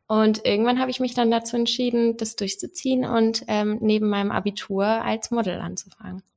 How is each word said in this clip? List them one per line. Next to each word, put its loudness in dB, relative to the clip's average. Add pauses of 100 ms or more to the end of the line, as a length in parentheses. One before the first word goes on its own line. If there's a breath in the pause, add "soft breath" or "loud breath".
Und 4
irgendwann 2
habe 0
ich -4
mich -2
dann 2
dazu 0
entschieden, 0
das -6
durchzuziehen -2
und, 2
ähm, 0
neben 2
meinem 0
Abitur -2
als -2
Model -2
anzufangen. -12 (140)